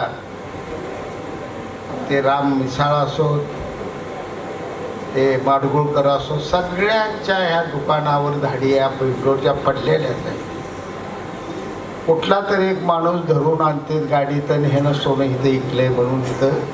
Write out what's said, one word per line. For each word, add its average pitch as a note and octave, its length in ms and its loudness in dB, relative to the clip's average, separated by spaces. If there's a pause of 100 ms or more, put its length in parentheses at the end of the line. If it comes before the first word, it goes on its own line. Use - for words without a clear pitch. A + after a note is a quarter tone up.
(2000)
ते C#3 120 2
राम C#3 360 2
मिसाळ C#3+ 380 0
असो, D3 420 2 (1800)
ते C3+ 100 4 (200)
माडगुळकर C#3 600 2
असो, C#3 340 0
सगळ्यांच्या G3 960 0
ह्या E3+ 260 2
दुकानावर D3 760 0
धाडी C3+ 340 2
या C3+ 180 4
बेंगलोरच्या C3+ 640 2
पडलेल्याच - 680 0
आहेत. - 140 -6 (1700)
कुठला E3+ 320 4 (100)
तरी F#3+ 180 2
एक F#3 160 0
माणूस E3+ 440 2
धरून D#3 340 2
आणते D#3 460 0
गाडीत C#3+ 440 0
आणि D3 160 4
ह्यानं C#3+ 260 4
सोनं C#3 300 2
इथं C3 240 2
इकलंय C3 420 2
म्हणून B2+ 320 2
इथं B2+ 300 2 (220)